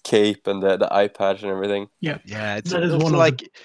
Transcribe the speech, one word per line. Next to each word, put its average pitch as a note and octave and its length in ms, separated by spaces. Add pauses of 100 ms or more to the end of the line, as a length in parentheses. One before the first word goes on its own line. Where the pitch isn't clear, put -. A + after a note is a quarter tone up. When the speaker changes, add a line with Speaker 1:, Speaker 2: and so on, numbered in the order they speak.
Speaker 1:
cape G#2 440
and G2 160
the, F#2+ 140
the G2+ 160
eye G2+ 140
patch G2 360
and G2+ 80
everything. G2+ 360 (140)
Speaker 2:
Yeah. D#3 240
Speaker 3:
Yeah, G#2 320
it's, F3 140
Speaker 2:
That F3 120
is E3+ 100
Speaker 3:
it's D3+ 100
Speaker 2:
one D#3+ 100
of D#3+ 60
Speaker 3:
like D#3 180
Speaker 2:
the, - 120 (160)